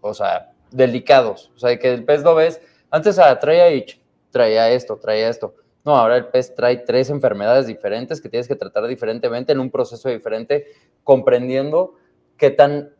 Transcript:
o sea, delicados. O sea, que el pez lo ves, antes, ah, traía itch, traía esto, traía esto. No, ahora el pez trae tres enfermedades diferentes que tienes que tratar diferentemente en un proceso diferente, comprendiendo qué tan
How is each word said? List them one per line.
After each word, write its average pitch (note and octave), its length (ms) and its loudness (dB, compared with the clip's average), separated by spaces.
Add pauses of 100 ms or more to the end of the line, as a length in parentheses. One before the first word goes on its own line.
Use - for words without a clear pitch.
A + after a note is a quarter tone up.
o G#2+ 140 -10
sea, F2+ 380 -6 (180)
delicados. B2+ 840 0
O - 20 -20
sea, A#2+ 180 0
que B2+ 160 -2
el A#2+ 120 -6
pez D3 180 0
lo E3 140 4
ves, E3 240 0 (320)
antes, E3+ 260 0
ah, D3 220 6
traía E3+ 320 4
itch, - 280 -8 (300)
traía A2+ 400 2
esto, B2 260 -4
traía A2 320 -2
esto. A2+ 280 -8 (280)
No, D3 120 2
ahora A#2 200 4
el A#2+ 100 -2
pez B2+ 280 -4
trae B2 220 0
tres B2 320 -2
enfermedades B2+ 580 0
diferentes A#2 540 -8
que - 80 -18
tienes A#2+ 180 -6
que - 80 -6
tratar G#2 320 -8
diferentemente A#2+ 680 -6
en C3+ 80 0
un C3 100 -6
proceso B2+ 400 -6
diferente, A#2 560 -6 (360)
comprendiendo C3+ 920 0 (420)
qué C#3 140 4
tan C#3+ 500 2